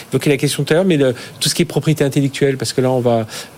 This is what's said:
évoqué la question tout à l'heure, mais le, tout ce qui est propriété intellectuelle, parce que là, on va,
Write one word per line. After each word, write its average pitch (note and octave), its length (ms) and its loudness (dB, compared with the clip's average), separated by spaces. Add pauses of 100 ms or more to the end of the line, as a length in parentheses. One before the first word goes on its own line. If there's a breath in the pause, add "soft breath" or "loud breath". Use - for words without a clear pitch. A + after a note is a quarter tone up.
(100)
évoqué C3 180 0
la C#3+ 100 4
question C#3+ 260 -2
tout - 80 0
à D3+ 40 4
l'heure, F#3+ 80 2
mais F3+ 120 2
le, C3 180 2 (240 loud breath)
tout - 100 -2
ce - 60 -2
qui F3 80 0
est - 40 2
propriété D#3 360 0
intellectuelle, C#3 540 0
parce A#2 160 -6
que - 80 -2
là, B2+ 100 2
on B2+ 80 2
va, A#2 280 2 (320 loud breath)